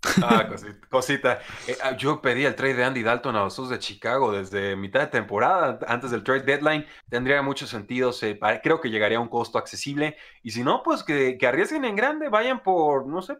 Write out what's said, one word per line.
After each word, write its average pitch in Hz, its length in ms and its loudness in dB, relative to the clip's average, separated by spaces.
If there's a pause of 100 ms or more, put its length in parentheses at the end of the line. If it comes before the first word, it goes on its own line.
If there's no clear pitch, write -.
(220)
Ah, 113 280 4
cosi-, 104 260 -12 (140)
cosita. 131 500 2 (260)
Eh, 120 160 -6
ah, 131 140 -2
yo 139 260 0
pedí 127 220 2
el 135 120 2
trade 135 180 0
de 123 100 0
Andy 127 200 0
Dalton 120 340 0
a 101 80 2
los 95 80 -4
Osos 131 160 -8
de 120 100 -4
Chicago 117 540 -2
desde 98 420 -2
mitad 98 240 -2
de 147 80 0
temporada, 123 800 0
antes 120 240 -2
del 110 120 -2
trade 131 180 2
deadline. 147 440 0 (220)
Tendría 131 340 2
mucho 139 260 -4
sentido, 123 440 -2
se, 107 240 -4
pa-, 110 240 0
creo - 220 2
que 127 80 -4
llegaría 107 300 2
a - 20 0
un 113 80 -6
costo 117 280 -2
accesible. 143 600 -6 (240)
Y 113 100 -12
si 117 100 -4
no, 170 220 2
pues - 200 0
que, 135 340 2
que 127 100 4
arriesguen 220 380 2
en 214 100 -2
grande, 294 320 0
vayan 240 360 0
por, 151 440 4
no 165 140 -4
sé, - 180 -8